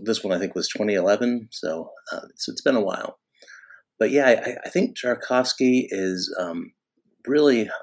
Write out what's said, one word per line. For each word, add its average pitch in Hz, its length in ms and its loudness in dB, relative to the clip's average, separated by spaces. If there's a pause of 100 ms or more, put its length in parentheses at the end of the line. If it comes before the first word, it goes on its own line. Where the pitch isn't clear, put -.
this 110 200 -2
one 95 100 -2
I 87 40 0
think 98 160 -4
was 87 140 -4
twenty 104 260 -2
eleven. 110 560 0
So, 82 400 -8 (220)
uh, - 80 -8 (160)
so - 160 -8
it's - 100 -12
been 131 140 2
a 110 40 2
while. - 380 -4 (800)
But 135 120 2
yeah, 135 180 4
I, 120 360 2
I - 60 -12
think - 280 0
Tarkovsky 127 920 2
is, 92 500 -4
um, 85 340 -6 (540)
really, 135 420 4 (140)